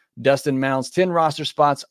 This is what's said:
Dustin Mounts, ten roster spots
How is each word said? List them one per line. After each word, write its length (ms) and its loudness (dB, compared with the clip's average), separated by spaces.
Dustin 400 0
Mounts, 300 -2
ten 200 0
roster 360 0
spots 440 0